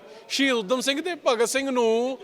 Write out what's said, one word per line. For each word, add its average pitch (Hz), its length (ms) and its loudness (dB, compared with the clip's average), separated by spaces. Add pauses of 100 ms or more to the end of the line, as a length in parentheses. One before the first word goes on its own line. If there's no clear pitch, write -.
(280)
ਸ਼ਹੀਦ 269 240 2
ਊਧਮ 233 280 0
ਸਿੰਘ 277 220 -2
ਤੇ 349 120 -4 (120)
ਭਗਤ 233 220 4
ਸਿੰਘ 269 220 -2
ਨੂੰ 247 540 2